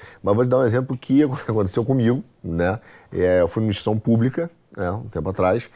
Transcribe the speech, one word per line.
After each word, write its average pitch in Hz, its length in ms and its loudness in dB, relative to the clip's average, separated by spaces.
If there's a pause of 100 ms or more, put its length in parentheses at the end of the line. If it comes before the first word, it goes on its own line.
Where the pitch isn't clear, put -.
(220)
Mas 101 140 0
vou 123 80 2
te 127 40 -2
dar 127 100 2
um 135 60 2
exemplo 127 320 -2
que 135 300 2
<laughs> 127 220 -6
aconteceu 107 360 0
comigo, 123 380 2 (200)
né? 87 360 -2 (340)
É, 92 280 4
eu - 80 2
fui - 140 -4
numa 110 80 0
instituição 107 280 -2
pública, 123 500 0 (280)
né, 90 160 -4
um 113 160 -8
tempo 80 200 -6
atrás, 95 480 0